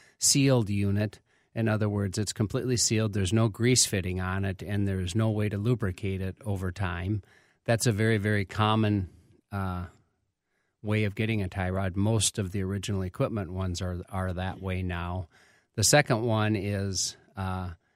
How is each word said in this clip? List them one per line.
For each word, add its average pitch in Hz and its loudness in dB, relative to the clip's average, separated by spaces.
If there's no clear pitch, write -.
sealed 131 4
unit. 101 0
In 113 0
other 107 2
words, 101 -2
it's 107 -2
completely 123 0
sealed. 110 2
There's 98 0
no 113 4
grease 120 4
fitting 92 -2
on 92 -2
it, 95 -4
and 101 -2
there's 92 -2
no 110 2
way 104 0
to 101 -4
lubricate 101 -2
it 92 -6
over 95 -2
time. 92 -2
That's 117 2
a 120 4
very, 110 2
very 104 0
common, 107 2
uh, 92 -4
way 107 0
of 101 -2
getting 110 0
a 95 -2
tie 92 -4
rod. 95 -2
Most 104 2
of 95 -2
the 101 -4
original 95 -4
equipment 98 -4
ones 92 -4
are, 90 -4
are 92 -4
that 92 -6
way 92 -4
now. 87 -6
The 107 0
second 139 4
one 110 2
is, 98 -2
uh, 92 -6